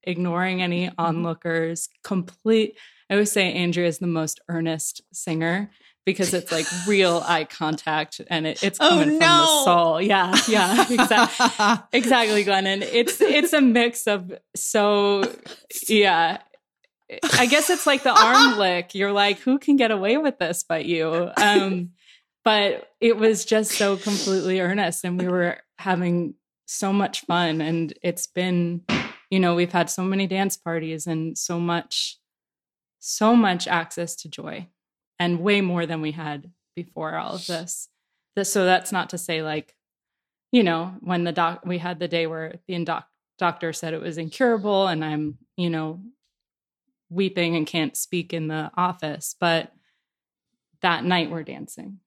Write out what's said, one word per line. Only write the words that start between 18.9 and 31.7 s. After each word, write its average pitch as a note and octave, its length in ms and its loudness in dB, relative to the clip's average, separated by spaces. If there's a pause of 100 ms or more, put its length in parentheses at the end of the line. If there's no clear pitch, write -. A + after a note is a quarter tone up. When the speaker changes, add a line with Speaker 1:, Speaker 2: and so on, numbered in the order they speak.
Speaker 1:
You're G3+ 180 -2
like, G3+ 260 2
"Who C4 200 0
can C#4+ 180 2
get A#3 140 4
away G#3+ 280 0
with D4+ 200 -2
this F3 240 -2
but D#3+ 220 -4
you?" E3 540 -2
Um, G3 540 2 (520)
but G#3 460 0 (100)
it A3+ 160 4
was G#3+ 300 2
just G#3+ 260 0
so G3+ 240 2
completely F#3+ 640 -2
earnest F3+ 440 -2
and F3+ 140 -2
we F3+ 80 -2
were F3+ 300 0 (220)
having F3 560 0 (320)
so - 260 -4
much G3+ 300 0
fun. E3+ 400 0
And E3 400 -2
it's F3 240 -4
been, F3 560 -2 (480)
you F#3+ 100 2
know, F3 140 4
we've F3 180 0
had F3 160 2
so - 160 -6
many F#3+ 220 -2
dance F#3+ 320 -2
parties D#3+ 480 -6
and D#3+ 320 -4
so E3+ 200 -6
much, - 600 -4 (800)